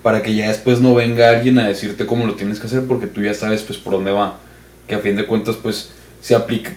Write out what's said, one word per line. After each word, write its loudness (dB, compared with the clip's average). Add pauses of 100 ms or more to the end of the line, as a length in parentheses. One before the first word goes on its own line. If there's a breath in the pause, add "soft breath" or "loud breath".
para 2
que -2
ya 0
después 2
no 6
venga 4
alguien 4
a 2
decirte -4
cómo -2
lo -2
tienes -6
que -12
hacer -2
porque -2
tú -6
ya -2
sabes, -4
pues, -12
por -6
dónde 0
va. -2 (480 soft breath)
Que -6
a -4
fin -2
de -2
cuentas, -2
pues, -6 (300 loud breath)
se 2
aplica, -2